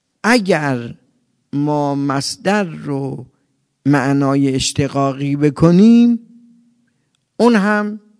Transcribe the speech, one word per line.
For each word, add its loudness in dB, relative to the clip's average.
اگر 0
ما -2
مصدر -4
رو -8
معنای 0
اشتقاقی -4
بکنیم، 4
اون 2
هم -2